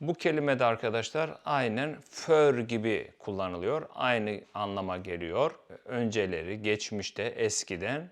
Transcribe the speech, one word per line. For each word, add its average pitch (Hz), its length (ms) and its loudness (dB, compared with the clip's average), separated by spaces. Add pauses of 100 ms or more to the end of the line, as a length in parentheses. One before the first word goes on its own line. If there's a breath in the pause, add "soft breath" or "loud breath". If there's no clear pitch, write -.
Bu 156 120 -2
kelime 147 460 2
de 127 60 4
arkadaşlar 117 800 0
aynen 135 520 0 (120)
för 147 500 6
gibi 113 600 0
kullanılıyor. 95 760 -2
Aynı 110 460 0 (120)
anlama 98 440 -2
geliyor. 92 640 -2 (260)
Önceleri, 104 760 -2
geçmişte, 104 640 -2
eskiden 113 880 -4